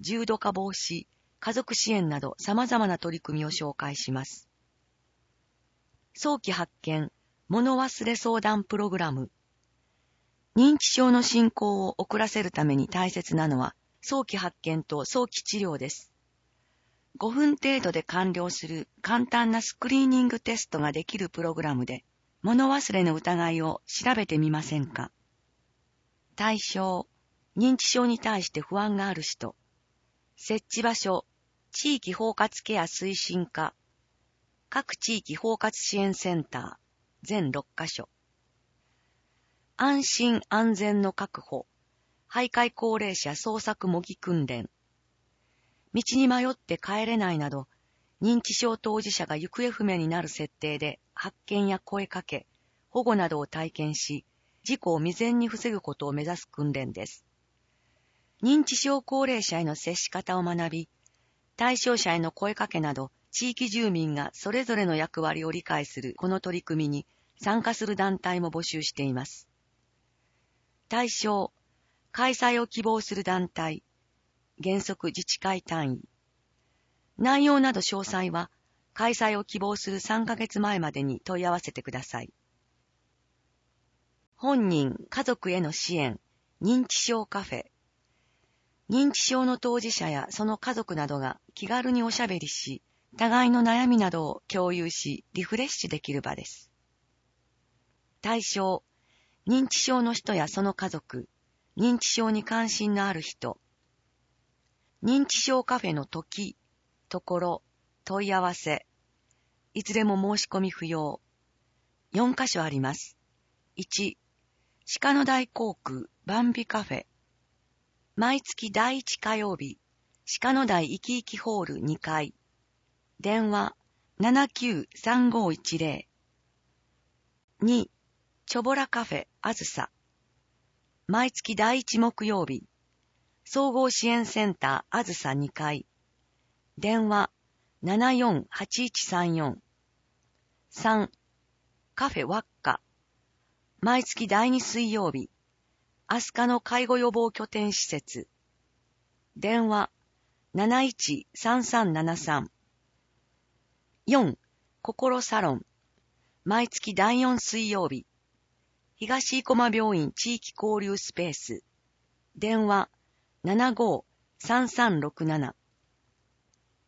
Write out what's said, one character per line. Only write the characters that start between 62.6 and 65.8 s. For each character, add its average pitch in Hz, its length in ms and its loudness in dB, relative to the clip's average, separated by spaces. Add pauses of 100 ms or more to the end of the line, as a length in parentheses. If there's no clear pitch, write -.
け 170 120 -4
な 151 140 -2
ど、 135 160 -8 (200)
地 247 200 -2
域 247 180 -2
住 220 220 2
民 160 240 0
が 143 180 -4
そ - 200 -6
れ 254 120 0
ぞ 233 120 -2
れ 208 100 2
の 170 80 2
役 160 280 -2
割 156 220 -2
を 160 60 -4
理 165 120 -6
解 151 240 -2